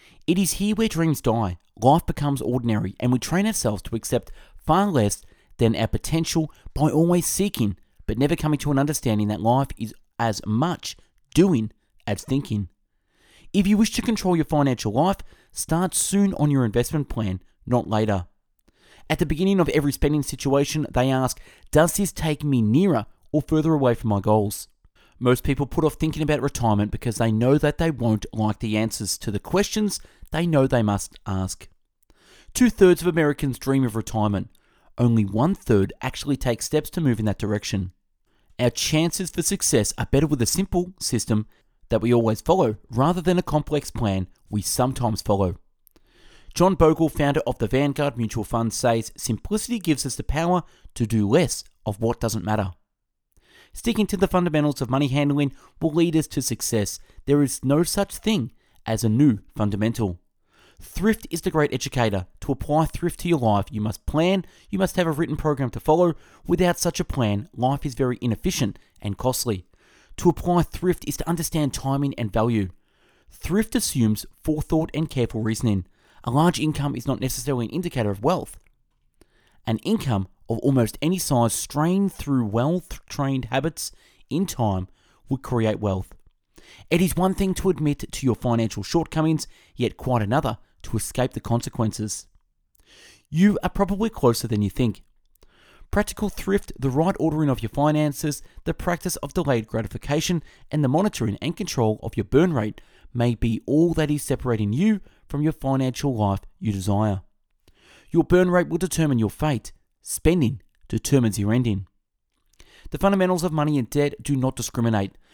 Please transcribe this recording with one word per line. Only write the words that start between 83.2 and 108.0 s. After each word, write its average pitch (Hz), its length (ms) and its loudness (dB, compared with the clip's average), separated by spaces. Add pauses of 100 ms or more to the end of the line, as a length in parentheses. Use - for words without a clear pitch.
habits 139 460 -4 (380)
in - 160 -2
time 95 420 -2 (420)
would 135 120 -4
create 110 380 0
wealth. 95 340 -2 (760)
It - 120 4
is 185 140 2
one 185 180 2
thing 190 220 0
to - 140 -2
admit 147 420 -2
to - 140 -6
your 117 100 2
financial 117 480 -2
shortcomings, 156 640 0 (280)
yet 117 220 -4
quite 123 240 -2
another 117 360 0 (260)
to - 140 -4
escape - 360 -2
the 117 60 -6
consequences. - 880 -4 (1040)
You 190 340 4
are 180 60 0
probably 202 400 -2
closer 120 380 0
than 110 140 0
you 101 80 2
think. 117 340 -2 (880)
Practical 208 380 -2
thrift, - 480 -4
the 135 120 -2
right 160 300 0
ordering 156 300 0
of 117 120 -2
your 110 80 -6
finances, 151 720 0 (240)
the 165 80 -2
practice - 440 -4
of - 160 -10
delayed 135 340 0
gratification, 143 760 -4 (280)
and 147 120 0
the 131 60 2
monitoring 151 520 0
and 160 140 -4
control 113 460 -2
of - 160 -8
your 110 60 0
burn 160 280 4
rate 110 300 -4 (320)
may 120 220 0
be 117 300 -2
all 160 280 2
that 156 180 0
is 147 120 -2
separating 110 500 -2
you 202 260 2 (300)
from 143 120 -4
your 156 120 0
financial 135 600 -2
life 101 280 0 (180)
you 107 140 -2
desire. 98 480 0 (880)